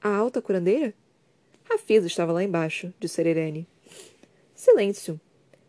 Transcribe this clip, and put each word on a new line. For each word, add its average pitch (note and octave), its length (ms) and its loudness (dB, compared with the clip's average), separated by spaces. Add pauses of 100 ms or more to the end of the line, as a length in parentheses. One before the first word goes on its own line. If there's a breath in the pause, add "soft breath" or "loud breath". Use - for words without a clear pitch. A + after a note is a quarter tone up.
"A G#3 140 -2
alta A#3 260 -2
curandeira?" G#3 520 0 (760)
"Hafiz G#4+ 360 2
estava E3+ 260 -2
lá E3+ 100 0
embaixo", F3 560 -4
disse - 240 -8
Irene. D#3+ 460 -2 (880 loud breath)
"Silêncio." G3+ 640 2 (500)